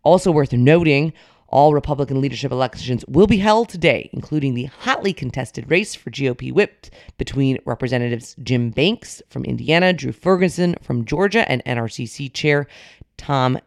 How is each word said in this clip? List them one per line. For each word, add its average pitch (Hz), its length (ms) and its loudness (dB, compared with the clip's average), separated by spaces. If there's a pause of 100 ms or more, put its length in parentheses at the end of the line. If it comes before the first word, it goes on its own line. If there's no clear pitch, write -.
Also 165 300 4
worth 147 200 2
noting, 151 600 4 (360)
all 147 240 4
Republican 135 480 -2
leadership 131 300 -4
elections 127 560 -4
will 185 220 4
be 226 80 4
held 214 320 2
today, 151 440 0
including 139 420 -4
the 120 100 -6
hotly 196 480 -4
contested 127 580 -10
race 185 240 0
for - 160 -14
G 139 180 -4
O 123 60 -2
P 131 160 -10
whip 180 360 0 (300)
between 135 480 -2
Representatives 120 800 -4
Jim 120 280 0
Banks 170 580 -2
from - 160 -10
Indiana, 156 480 0
Drew 139 180 -6
Ferguson 180 720 0
from 120 220 -4
Georgia, 196 440 0
and 123 160 -2
N 123 140 -4
R 117 100 -4
C 123 180 -10
C 139 220 -12
Chair 143 380 0 (500)
Tom 131 500 0